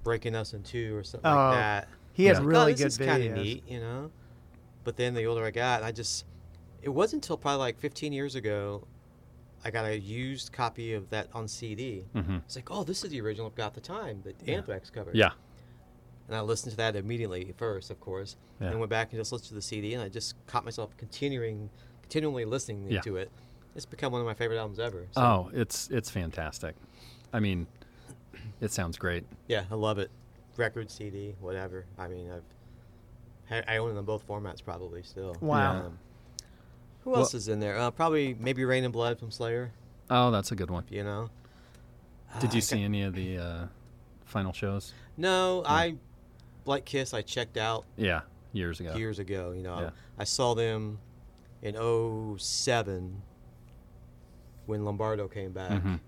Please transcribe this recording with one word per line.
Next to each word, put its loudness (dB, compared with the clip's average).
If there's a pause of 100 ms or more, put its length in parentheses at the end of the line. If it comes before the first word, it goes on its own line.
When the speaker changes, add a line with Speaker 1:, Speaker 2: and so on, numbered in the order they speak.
Speaker 1:
breaking 0
us -4
in -8
two -4
or -4
something 0
Speaker 2:
Oh, 8
Speaker 1:
like 8
that. 2 (240)
Speaker 2:
he 8
had 12
Speaker 3:
Yeah. 6
Speaker 1:
Like, 4
Speaker 2:
really 10
Speaker 1:
"Oh, 6
this -4
Speaker 2:
good 6
Speaker 1:
is 0
kinda 4
Speaker 2:
videos. -4
Speaker 1:
neat," -2
you -6
know? -6 (760)
But -4
then 2
the 2
older 2
I 0
got, 2
I -2
just, -4 (580)
it -2
wasn't 2
until -2
probably, 2
like, 0
fifteen -4
years -2
ago, -2 (760)
I -4
got 0
a 0
used -6
copy -2
of -6
that -2
on -6
C -8
D. -6 (100)
Speaker 3:
Mm-hmm. 0 (100)
Speaker 1:
It's -12
like, -12
"Oh, -4
this -4
is -6
the -6
original -4
Got -6
the -12
Time" -8
that -12
Speaker 3:
Yeah. -2
Speaker 1:
Anthrax -8
covered. -2
Speaker 3:
Yeah. 10 (960)
Speaker 1:
And -2
I 0
listened 0
to -8
that 2
immediately -4
at -12
first, -4
of -10
course, -8 (240)
Speaker 3:
Yeah. 0
Speaker 1:
and 0
went -2
back 2
and -6
just -4
listened -8
to -14
the -6
C -4
D, -2
and -4
I -4
just -8 (100)
caught -2
myself -8
continuing, -4 (320)
continually -2
listening -4
Speaker 3:
Yeah. 4
Speaker 1:
to -4
it. -4 (420)
It's -10
become -2
one 0
of 0
my -2
favorite 0
albums -6
ever. -4
So. 2
Speaker 3:
Oh, 8
it's, -2
it's 0
fantastic. -4 (560)
I 2
mean, 2 (920)
it -2
sounds -2
great. 0 (240)
Speaker 1:
Yeah, 2
I -4
love 2
it. -2 (460)
Record, -2
C -10
D, -10
whatever. -6 (120)
I -8
mean, -10
I've, -10
I, 0
I 4
own 0
it -4
in -4
both -2
formats -6
probably -8
still. -8
Speaker 2:
Wow. 4
Speaker 3:
Yeah. -2
Speaker 1:
Um, -12 (1040)
who -2
Speaker 3:
Well 6
Speaker 1:
else 4
is -4
in 0
there? 0
Uh, 2
probably 4
maybe 0
Rain 6
and 2
Blood 0
from -8
Slayer. -2 (400)
Speaker 3:
Oh, 8
that's 2
a -2
good -2
one. 0
Speaker 1:
You -4
know? -4 (1080)
Speaker 3:
Did 4
Speaker 1:
Uh, 0
Speaker 3:
you 6
Speaker 1:
I 6
Speaker 3:
see 2
Speaker 1:
got 4
Speaker 3:
any 2
of -2
the, -2
uh, -4 (580)
final -2
shows? -4 (240)
Speaker 1:
No, 4
Speaker 3:
No. -2
Speaker 1:
I, 4 (680)
like 0
Kiss, -2
I -2
checked -2
out 0 (120)
Speaker 3:
Yeah, 2 (300)
years -2
ago. -4
Speaker 1:
years -2
ago, -4
you -8
know. -4
Speaker 3:
Yeah. -2 (280)
Speaker 1:
I -4
saw 2
them 0 (640)
in -6
oh 0
seven 0 (1400)
when -2
Lombardo 0
came -8
back, -6
Speaker 3:
Mm-hmm. 2 (140)